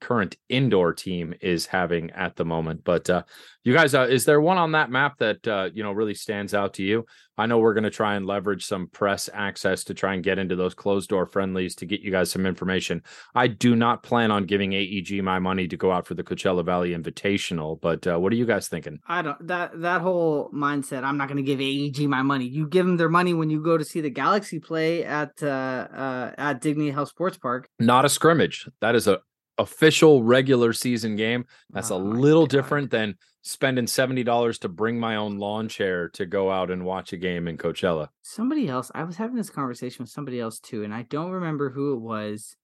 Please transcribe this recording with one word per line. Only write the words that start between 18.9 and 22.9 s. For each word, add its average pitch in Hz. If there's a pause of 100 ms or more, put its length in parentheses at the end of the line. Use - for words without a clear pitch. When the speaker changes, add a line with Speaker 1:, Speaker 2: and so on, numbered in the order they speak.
Speaker 2:
I 170
don't, 156
that, 175
that 175
whole 165
mindset, 143
"I'm 139
not 139
gonna 139
give 135
A 139
E 139
G 143
my 135
money." 135
You 147
give 180
them 180